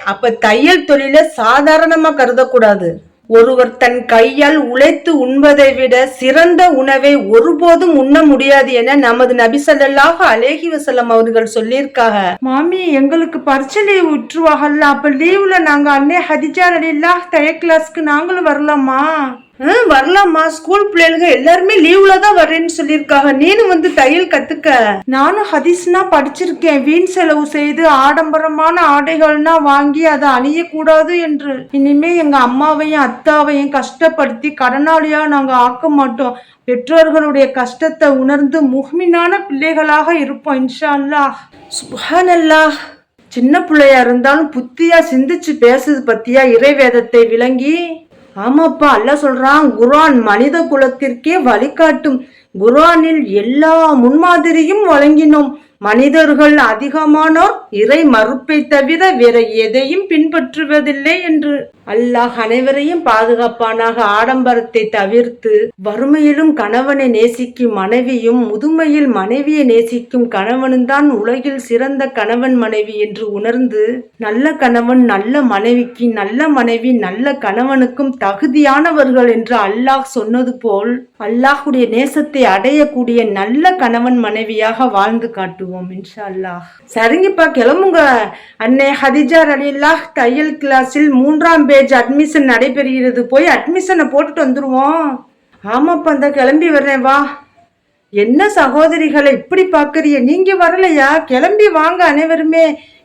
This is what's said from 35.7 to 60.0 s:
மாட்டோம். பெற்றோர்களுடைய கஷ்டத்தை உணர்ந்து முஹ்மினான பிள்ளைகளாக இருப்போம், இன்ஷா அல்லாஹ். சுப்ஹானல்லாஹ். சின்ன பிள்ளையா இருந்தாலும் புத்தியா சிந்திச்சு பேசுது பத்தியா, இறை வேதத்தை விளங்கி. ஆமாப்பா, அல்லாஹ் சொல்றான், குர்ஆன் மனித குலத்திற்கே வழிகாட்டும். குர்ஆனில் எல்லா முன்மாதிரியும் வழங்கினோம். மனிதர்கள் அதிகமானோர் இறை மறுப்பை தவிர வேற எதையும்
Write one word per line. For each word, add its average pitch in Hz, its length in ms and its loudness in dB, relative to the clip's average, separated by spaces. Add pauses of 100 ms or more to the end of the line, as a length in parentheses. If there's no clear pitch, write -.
மாட்டோம். 254 460 -2 (280)
பெற்றோர்களுடைய 294 880 0
கஷ்டத்தை 294 580 -2
உணர்ந்து 277 520 0
முஹ்மினான 339 880 -2
பிள்ளைகளாக 311 680 0
இருப்போம், 269 420 -4
இன்ஷா 262 340 -4
அல்லாஹ். 277 440 -2 (320)
சுப்ஹானல்லாஹ். 311 1040 0 (520)
சின்ன 277 360 0
பிள்ளையா 277 380 4
இருந்தாலும் 254 500 0
புத்தியா 330 480 0 (120)
சிந்திச்சு 277 500 -2
பேசுது 262 440 2
பத்தியா, 240 460 0
இறை 254 240 4
வேதத்தை 240 500 2
விளங்கி. 254 540 -2 (560)
ஆமாப்பா, 285 600 0
அல்லாஹ் 269 280 0
சொல்றான், 269 420 2 (120)
குர்ஆன் 277 440 4
மனித 220 420 0
குலத்திற்கே 269 800 -2
வழிகாட்டும். 269 800 0 (360)
குர்ஆனில் 311 680 2
எல்லா 240 480 0 (200)
முன்மாதிரியும் 320 960 2
வழங்கினோம். 294 600 4 (300)
மனிதர்கள் 294 760 2
அதிகமானோர் 302 1000 0 (120)
இறை 240 340 0
மறுப்பை 254 640 0
தவிர 320 440 0
வேற 240 280 4
எதையும் 233 720 -2